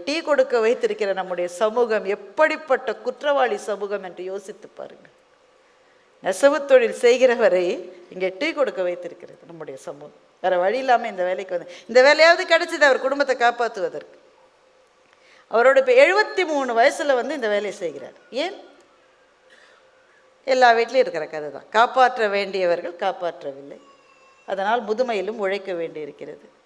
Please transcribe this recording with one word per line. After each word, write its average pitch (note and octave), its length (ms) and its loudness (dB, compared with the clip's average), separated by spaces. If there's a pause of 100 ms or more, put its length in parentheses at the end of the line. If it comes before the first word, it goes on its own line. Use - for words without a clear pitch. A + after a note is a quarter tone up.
டீ D4+ 160 -4
கொடுக்க C4 400 0
வைத்திருக்கிற A3 520 -2
நம்முடைய F3+ 360 -4
சமூகம் A3 560 -2
எப்படிப்பட்ட B3+ 880 -2
குற்றவாளி B3+ 640 -2
சமூகம் G3+ 460 -8
என்று F3+ 220 -14
யோசித்து G3 440 -12
பாருங்கள். - 420 -18 (1120)
நெசவு C#4 440 2
தொழில் B3 340 4
செய்கிறவரை A#3+ 920 2 (180)
இங்கே F3+ 280 -6
டீ D#4 140 -4
கொடுக்க G3 300 -4
வைத்திருக்கிறது F3 640 -10
நம்முடைய D#3 360 -16
சமூகம். D3 440 -18 (140)
வேற F#3 180 0
வழி G3+ 200 0
இல்லாம A#3+ 300 0
இந்த F#3 160 -6
வேலைக்கு F#3 340 -4
வந்து, - 140 -12 (160)
இந்த B3 140 6
வேலையாவது D#4+ 480 6
கிடைச்சது E4 320 2
அவர் C4+ 180 4
குடும்பத்தை C4+ 360 -2
காப்பாத்துவதற்கு. A3+ 800 -4 (1300)
அவரோட B3 260 4
இப்ப C4 160 4
எழுபத்தி F4+ 540 4
மூணு C4 340 -2
வயசுல C#4+ 340 2
வந்து B3 200 -2
இந்த A#3 140 -4
வேலையை G#3 240 -2
செய்கிறார். C#3+ 400 -10 (180)
ஏன்? D#4 320 -8 (1800)
எல்லா B3+ 280 6
வீட்லயும் A#3 220 0
இருக்கிற E3 320 0
கதை D3+ 260 -10
தான். C3+ 180 -18
காப்பாற்ற B3 580 2
வேண்டியவர்கள் F#3+ 640 -2
காப்பாற்றவில்லை, D#3+ 880 -8 (640)
அதனால் G#3 380 -2
முதுமையிலும் A3 540 -4
உழைக்க G3 340 -4
வேண்டியிருக்கிறது. D3 800 -12 (160)